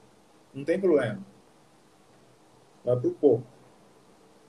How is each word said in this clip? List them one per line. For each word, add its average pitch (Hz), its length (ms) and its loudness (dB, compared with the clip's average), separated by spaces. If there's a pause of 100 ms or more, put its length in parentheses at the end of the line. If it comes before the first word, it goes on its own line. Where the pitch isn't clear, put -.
(520)
Não 135 120 -12
tem 170 140 -2
problema. 135 400 0 (1700)
Vai 123 120 0
por 123 160 -2
pouco. 123 320 2 (1040)